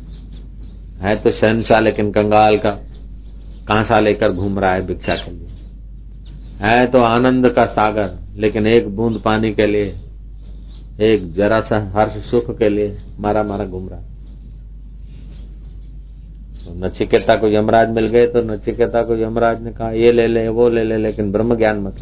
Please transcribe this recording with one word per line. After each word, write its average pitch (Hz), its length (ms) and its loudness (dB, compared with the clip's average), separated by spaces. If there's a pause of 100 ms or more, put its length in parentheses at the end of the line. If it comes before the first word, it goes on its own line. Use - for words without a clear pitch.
(1000)
है 101 160 2
तो 110 140 2
शहंशाह, 110 500 4
लेकिन 107 300 0
कंगाल 104 480 6
का 104 120 0 (1000)
कांसा 107 320 4
लेकर 104 320 2
घूम 95 260 -2
रहा 95 140 2
है 92 140 -2
भिक्षा 90 280 -4
के 87 160 -6
लिए। 85 160 -14 (1160)
है 117 240 6
तो 127 120 6
आनंद 123 500 4
का 120 160 4
सागर, 107 520 0 (200)
लेकिन 107 300 2
एक 113 220 4
बूंद 107 360 -2
पानी 110 280 2
के 107 140 2
लिए, 104 280 0 (1040)
एक 104 320 2
जरा 104 280 2
सा 104 360 -2
हर्ष 107 340 0
सुख 120 280 -2
के 110 100 4
लिए 104 280 -2 (240)
मारा 104 220 0
मारा 101 220 -2
घूम 92 240 -8
रहा। 90 120 -14 (2750)
तो 87 200 -6
नचिकेता 110 480 2
को 110 140 2
यमराज 110 420 4
मिल 113 160 0
गए, 117 200 4
तो 113 280 0
नचिकेता 117 480 0
को 113 140 0
यमराज 113 460 0
ने 117 80 -8
कहा, 113 200 -6
"ये 113 220 4
ले 117 140 4
ले, 113 220 0
वो 117 200 4
ले 117 160 2
ले, 110 120 0
लेकिन 107 360 -2
ब्रह्म 113 240 2
ज्ञान 107 220 2
मत 98 240 -6